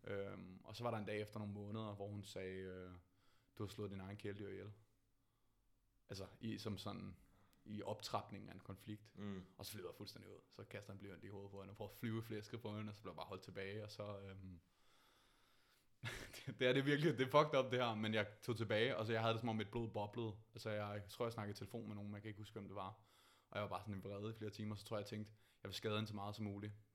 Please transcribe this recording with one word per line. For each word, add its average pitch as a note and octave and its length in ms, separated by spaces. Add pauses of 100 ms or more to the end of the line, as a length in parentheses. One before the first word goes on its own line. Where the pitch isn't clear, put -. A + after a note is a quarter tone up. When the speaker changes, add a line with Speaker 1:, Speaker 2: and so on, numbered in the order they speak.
Speaker 1:
Øhm, G2 600
og G#2 120
så A#2 80
var A#2+ 80
der A2+ 60
en G#2 80
dag G#2+ 160
efter G#2+ 180
nogle G#2 140
måneder, G#2 400
hvor G2+ 140
hun G#2 160
sagde, F#2+ 360
øh, F#2 300 (680)
"Du A2 60
har G2+ 40
slået G2+ 240
din G2 80
egen G2 180
kæledyr G2+ 320
ihjel." G2 220 (1400)
Altså, F#2+ 160 (140)
i, G#2+ 180
som G#2 200
sådan, F#2+ 380 (500)
i G#2 180
optrapningen G2+ 640
af F#2 40
en F#2+ 60
konflikt. - 600
Speaker 2:
Mm. G2 240 (140)
Speaker 1:
Og - 80
så - 60
flippede F#2 200
jeg - 60
fuldstændig G2 340
ud. - 80 (100)
Så - 140
kaster G2+ 300
han F#2+ 60
blyant G2 240
i G2+ 40
hovedet G2 240
på G2 100
hende, F#2+ 100
og G#2 60
prøver G2+ 140
at - 60
flyve A2+ 260
flæsket A2 380
på G#2 160
hende, G#2+ 120
og G2+ 60
så - 60
blev F#2 100
jeg E2 40
bare - 120
holdt F#2 160
tilbage, G2 400
og G#2 80
så... G#2 280
Øhm, F#2+ 400 (1400)
<laughs> A2+ 40 (380)
det, - 140
det B2+ 80
er B2+ 60
det C3+ 120
virkelig, D3 320
det B2+ 100
er - 40 (120)
fucked D3 160
up, A#2 120
det B2 80
her, A#2+ 160
men G#2+ 180
jeg G#2 140 (140)
tog A#2 160
tilbage, A2 400
og A2 80
så A#2 60
jeg A2+ 100
havde A2+ 120
det, A2+ 60
som A#2 100
om A2 60
mit G#2+ 140
blod A#2 180
boblede. G#2 460 (200)
Altså, A2+ 160
jeg G#2 400
tror, - 160
jeg A2+ 80
snakkede G#2 220
i - 20
telefon G#2+ 300
med G#2+ 80
nogen, G#2 140
men G#2 60
jeg G2+ 60
kan A2 80
ikke G2+ 120
huske, G#2 120
hvem G2+ 140
det F#2+ 80
var. G2 180 (560)
Og - 80
jeg G#2 40
var G#2 80
bare F#2 120
sådan G2+ 120
en F#2+ 100
vrede G2+ 260
i A2+ 40
flere G#2+ 180
timer, G#2+ 240
så G2 100
tror A2 120
jeg, G#2 40
jeg G2+ 80
tænkte, G#2+ 220 (320)
"Jeg G2+ 60
vil G2 60
skade G#2+ 200
hende G#2+ 120
så G#2+ 80
meget G#2 200
som A2 100
muligt" G2+ 280 (220)